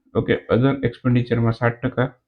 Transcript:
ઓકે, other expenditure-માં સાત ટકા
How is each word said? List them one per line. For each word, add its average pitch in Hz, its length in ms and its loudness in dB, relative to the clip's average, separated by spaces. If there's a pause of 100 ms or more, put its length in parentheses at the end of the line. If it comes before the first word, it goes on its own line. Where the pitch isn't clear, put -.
(140)
ઓકે, - 360 -2
other 127 220 2
expenditure-માં 120 800 0
સાત 117 300 -4
ટકા - 300 -2 (160)